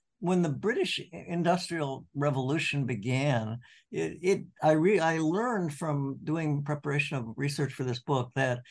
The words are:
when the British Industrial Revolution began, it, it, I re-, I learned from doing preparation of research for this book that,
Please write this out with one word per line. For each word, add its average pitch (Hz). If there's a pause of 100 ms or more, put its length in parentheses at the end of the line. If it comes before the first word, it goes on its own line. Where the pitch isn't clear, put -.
(200)
when 180
the 165
British 226 (140)
Industrial 170
Revolution 139
began, 120 (340)
it, 160
it, 185 (180)
I 156
re-, 175
I 160
learned 180
from 143
doing 151
preparation 143
of 113
research 139
for 135
this 120
book 131
that, 127 (100)